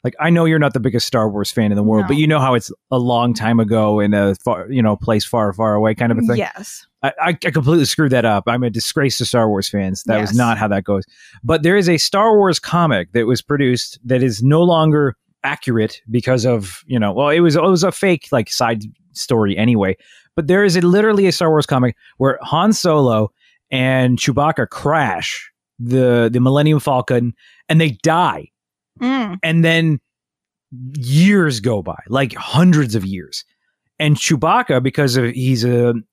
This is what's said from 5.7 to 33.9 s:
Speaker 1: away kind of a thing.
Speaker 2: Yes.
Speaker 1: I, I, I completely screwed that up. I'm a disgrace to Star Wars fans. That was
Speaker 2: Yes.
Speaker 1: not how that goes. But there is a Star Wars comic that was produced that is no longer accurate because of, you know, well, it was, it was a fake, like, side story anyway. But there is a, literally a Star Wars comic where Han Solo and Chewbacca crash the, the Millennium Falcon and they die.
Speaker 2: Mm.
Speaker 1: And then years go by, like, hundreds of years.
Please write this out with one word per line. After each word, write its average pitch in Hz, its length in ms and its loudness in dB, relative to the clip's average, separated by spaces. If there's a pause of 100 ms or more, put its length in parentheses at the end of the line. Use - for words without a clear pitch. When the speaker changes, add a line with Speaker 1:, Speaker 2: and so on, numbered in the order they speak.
Speaker 1:
away 107 200 2
kind 117 180 -2
of 123 60 0
a 120 40 -2
thing. 117 160 0
Speaker 2:
Yes. - 460 -10 (180)
Speaker 1:
I, 139 100 -2 (100)
I, 170 60 0
I 180 40 0
completely 147 540 0
screwed 147 260 0
that 120 140 2
up. 101 220 2
I'm 123 160 -2
a 120 60 -2
disgrace 117 480 -2
to - 60 -4
Star 113 240 0
Wars 98 220 -2
fans. 95 360 -4
That 107 140 0
was 104 100 -4
Speaker 2:
Yes. 110 60 0
Speaker 1:
not 117 220 0
how 107 100 -2
that 98 160 -2
goes. 98 200 -2 (400)
But 156 180 0
there 175 140 2
is 180 120 2
a 170 80 2
Star 214 400 2
Wars 196 220 2
comic 143 540 0
that 113 140 0
was 123 140 0
produced 135 640 -2
that 127 180 0
is 113 200 -2
no 151 200 4
longer 156 540 2 (260)
accurate 117 680 -4
because 120 340 -2
of, 107 420 -2
you 127 120 -4
know, 104 140 0
well, 139 180 0
it 165 100 2
was, 165 160 4
it 170 60 2
was 180 220 2
a 180 80 0
fake, 180 400 -2
like, 117 180 -2
side 117 320 -2 (300)
story 107 440 -2
anyway. 104 400 0 (400)
But 160 100 -4
there 190 180 2
is 180 120 2
a, 180 40 2
literally 202 460 2
a 175 60 2
Star 165 180 0
Wars 151 160 2
comic 123 300 0 (220)
where 135 240 0
Han 185 300 0
Solo 127 600 2 (380)
and 127 460 0
Chewbacca 143 520 0
crash 143 840 -4 (280)
the, 120 540 2
the 123 80 0
Millennium 143 380 2
Falcon 123 560 -2 (340)
and 160 120 4
they 151 220 0
die. 160 460 0 (520)
Speaker 2:
Mm. 240 420 -4
Speaker 1:
And 165 220 2
then 165 340 2 (1000)
years 151 640 2
go 107 220 -2
by, 80 160 -10 (100)
like, 127 260 -2
hundreds 151 600 2
of 98 100 -2
years. 95 400 -10 (540)